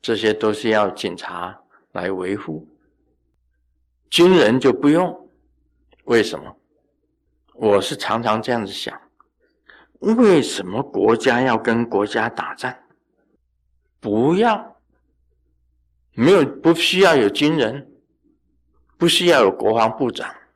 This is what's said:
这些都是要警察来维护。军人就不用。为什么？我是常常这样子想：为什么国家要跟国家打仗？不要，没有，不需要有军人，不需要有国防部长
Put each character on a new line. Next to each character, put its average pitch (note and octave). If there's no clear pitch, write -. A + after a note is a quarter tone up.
这 A#2
些 G#2+
都 G#2+
是 A2+
要 G#2+
警 F2
察 F2
来 F#2
维 F#2
护。 D#2+
军 F3+
人 B2
就 B2+
不 C#3
用。 E3
为 A#2
什 -
么？ D2
我 G2+
是 -
常 A2+
常 A2+
这 A#2
样 A#2
子 G2
想： -
为 G#3+
什 -
么 G2+
国 A2
家 A#2+
要 B2
跟 A#2
国 G#2
家 A2+
打 -
仗？ -
不 B2
要， A3
没 C3
有， E3
不 -
需 F3+
要 F3
有 A2+
军 D3
人， C3
不 E3+
需 F3
要 D#3
有 F#2+
国 G#2+
防 A2+
部 B2
长 -